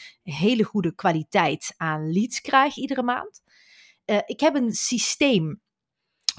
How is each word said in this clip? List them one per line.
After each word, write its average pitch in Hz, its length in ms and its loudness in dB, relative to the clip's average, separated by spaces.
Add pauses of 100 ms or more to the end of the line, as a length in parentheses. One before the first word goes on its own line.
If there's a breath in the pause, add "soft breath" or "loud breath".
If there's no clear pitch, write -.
(240 loud breath)
een 160 100 -10
hele 214 300 2
goede 170 320 -2
kwaliteit 160 840 0
aan 156 340 -4
leads 202 300 -2
krijg 262 340 2
iedere 262 280 -4
maand. 254 380 -6 (640 soft breath)
Eh, 208 200 2
ik - 140 -10
heb 285 160 4
een 240 180 0
systeem 214 880 0 (760)